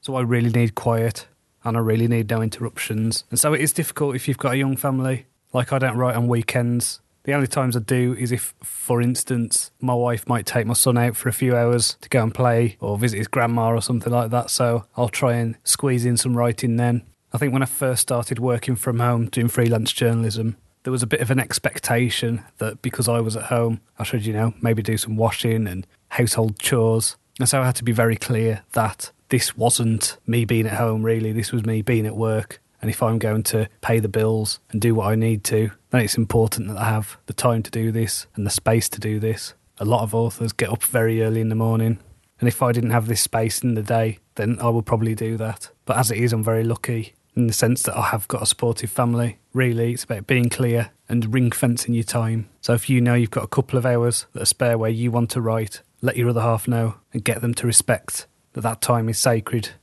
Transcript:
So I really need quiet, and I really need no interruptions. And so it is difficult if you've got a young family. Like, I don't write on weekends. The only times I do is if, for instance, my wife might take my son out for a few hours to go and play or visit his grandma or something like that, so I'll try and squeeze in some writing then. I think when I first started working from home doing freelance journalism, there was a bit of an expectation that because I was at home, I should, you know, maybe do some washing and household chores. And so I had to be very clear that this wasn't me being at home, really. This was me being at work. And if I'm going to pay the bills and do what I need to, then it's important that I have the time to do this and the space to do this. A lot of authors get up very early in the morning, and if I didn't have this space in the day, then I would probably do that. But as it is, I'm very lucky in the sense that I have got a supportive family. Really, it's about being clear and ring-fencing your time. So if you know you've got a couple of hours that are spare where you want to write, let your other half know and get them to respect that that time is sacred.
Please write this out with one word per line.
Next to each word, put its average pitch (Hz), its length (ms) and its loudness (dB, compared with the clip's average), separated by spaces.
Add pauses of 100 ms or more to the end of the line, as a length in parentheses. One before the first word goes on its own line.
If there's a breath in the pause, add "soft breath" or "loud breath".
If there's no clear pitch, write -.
So 131 160 -6
I 127 60 0
really 120 280 2
need 117 240 2
quiet, 113 520 0 (380)
and 117 120 -2
I 117 40 2
really 113 260 2
need 113 220 2
no 113 140 0
interruptions. 110 880 -4
And 117 100 -2
so 151 140 4
it 131 60 0
is 151 120 2
difficult 143 420 -2
if 127 140 -4
you've 131 80 0
got 131 160 0
a 135 60 0
young 135 180 0
family. 131 500 -2 (260)
Like, 123 200 0
I 135 60 0
don't 127 180 0
write 123 200 0
on 120 120 0
weekends. 120 720 -2 (220)
The 139 120 -2
only 139 120 2
times 127 300 0
I 120 40 0
do 123 380 0
is 123 120 -4
if, - 320 -4
for - 380 -2
instance, 120 720 -2 (100)
my 127 140 0
wife 120 340 0
might 117 160 0
take 113 220 0
my 117 80 0
son 120 240 2
out 120 180 2
for - 120 -4
a 117 40 -2
few 123 240 2
hours 120 440 2
to - 80 -20
go 123 140 2
and 110 120 0
play 117 460 2
or 101 180 -4
visit 110 200 0
his 104 100 -4
grandma 117 440 0
or 113 80 2
something 120 320 -2
like 120 180 0
that, 120 200 0
so 117 360 0 (100)
I'll 120 120 2
try 120 260 0
and 117 300 -2
squeeze 127 400 0
in 123 120 2
some 120 200 0
writing 120 400 0
then. 120 260 2 (300)
I 127 60 -2
think 139 140 0
when 135 100 2
I 127 40 0
first 127 360 -2
started 120 360 -2
working 120 380 0
from 120 220 -2
home 120 280 2
doing 117 220 0
freelance 113 440 2
journalism, 113 640 0 (260)
there 127 100 -4
was 123 100 0
a 120 60 -2
bit 147 120 0
of 123 100 0
an 131 100 2
expectation 117 1000 -2 (160)
that 110 220 -6
because 120 280 -2
I 117 120 2
was 110 160 -2
at 107 80 -8
home, 117 360 0 (180)
I 110 60 -4
should, 107 200 -4
you 110 80 -2
know, 110 300 0
maybe 113 200 2
do 110 140 0
some 110 200 -4
washing 113 500 0
and 92 180 -8 (260 soft breath)
household 113 500 0
chores. 113 560 2 (240)
And 127 80 2
so 135 120 2
I 127 60 2
had 123 100 2
to - 80 -8
be 120 60 0
very 113 260 4
clear 110 460 -2 (100)
that - 380 -2 (180)
this - 280 0
wasn't 113 680 0
me 117 200 0
being 113 220 2
at 107 120 -4
home, 110 240 0
really. 110 300 0
This 110 180 -2
was 110 160 -2
me 110 160 0
being 113 240 2
at 104 100 -6
work. 110 460 -2 (180)
And 110 80 -4
if 107 140 -2
I'm 113 160 2
going 107 240 0
to 104 260 0 (120)
pay 113 180 2
the 110 100 0
bills 110 520 0 (100)
and 110 100 -2
do 117 140 4
what 104 140 0
I 110 80 2
need 113 280 0
to, 107 280 0 (180)
then 127 120 4
it's 104 140 -2
important 110 520 0
that 101 100 -8
I 107 60 -2
have 107 420 -2
the - 60 -12
time 113 320 0
to - 60 -12
do 113 200 -2
this 110 460 -2
and 101 100 -2
the 101 40 0
space 113 400 2
to - 100 -10
do 107 180 -2
this. 110 360 -4 (240)
A 101 60 -6
lot 113 200 2
of 104 100 -6
authors 113 380 -2
get 104 180 -2
up 120 140 -4
very 113 380 0
early 110 180 0
in 110 80 0
the 110 80 -2
morning, 113 420 0 (400)
and 120 100 2
if - 140 0
I 123 80 2
didn't 117 200 0
have 113 180 2
this 113 120 0
space 113 420 -2
in 123 120 0
the 107 80 -2
day, 110 380 0 (160)
then 113 240 -2
I 120 100 2
would 117 160 0
probably 110 300 0
do 113 220 -4
that. 110 320 -6 (140)
But 110 140 0
as 120 140 2
it 104 60 -4
is, 117 140 2
I'm 110 120 0
very 113 180 2
lucky 113 520 -4 (200)
in 123 140 2
the 113 40 0
sense 120 300 2
that - 140 -2
I 117 120 -2
have 107 200 -4
got 107 120 -4
a 107 60 -2
supportive - 440 -2
family. 120 480 0 (140)
Really, 120 400 2
it's 113 120 -6
about 101 220 -6
being 123 220 4
clear 117 420 0 (160)
and 113 280 0
ring-fencing 120 580 2
your 113 120 0
time. 113 440 -2 (140)
So - 100 2
if 117 160 0
you 127 140 4
know 120 100 4
you've 120 180 2
got - 140 -4
a - 40 -10
couple 131 300 0
of 120 60 -2
hours 120 480 2
that - 100 -12
are - 40 -2
spare 117 320 2
where 110 100 0
you 117 220 0
want 117 200 2
to 123 120 -2
write, 110 400 -2 (180)
let 123 160 0
your 120 140 2
other 117 100 0
half 113 260 0
know 117 280 0 (180)
and 107 120 -6
get 110 180 0
them 120 120 -2
to - 120 -4
respect - 600 0 (280)
that - 80 -6
that 113 180 -2
time 113 300 2
is 107 80 -2
sacred. 113 520 0 (120)